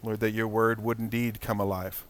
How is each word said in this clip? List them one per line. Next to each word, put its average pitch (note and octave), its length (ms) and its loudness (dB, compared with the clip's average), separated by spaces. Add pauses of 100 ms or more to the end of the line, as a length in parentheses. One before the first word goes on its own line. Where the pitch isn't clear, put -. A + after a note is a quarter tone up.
Lord, A2 160 -2
that A2 100 4
your A2 180 0
word A2 360 2
would A2+ 160 0
indeed A2+ 420 -2
come G#2+ 180 -2
alive F#2 500 -2